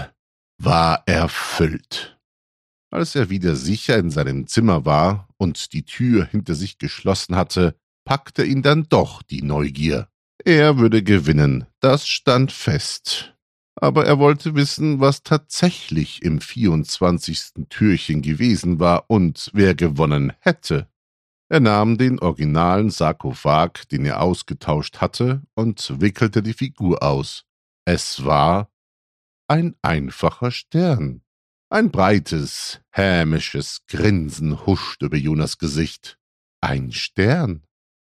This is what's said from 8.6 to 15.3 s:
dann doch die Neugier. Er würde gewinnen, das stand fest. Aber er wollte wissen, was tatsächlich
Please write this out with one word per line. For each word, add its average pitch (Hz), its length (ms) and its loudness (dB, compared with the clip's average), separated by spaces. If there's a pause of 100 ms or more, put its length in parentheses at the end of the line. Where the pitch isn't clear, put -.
dann 151 260 2
doch - 320 0
die 69 200 -12
Neugier. 71 680 -2 (340)
Er 151 340 4
würde 113 260 4
gewinnen, 73 640 2 (120)
das 135 260 2
stand 131 460 0
fest. - 800 -6 (460)
Aber 143 280 2
er 143 140 4
wollte 147 360 2
wissen, 143 460 0
was 139 220 2
tatsächlich - 1000 -2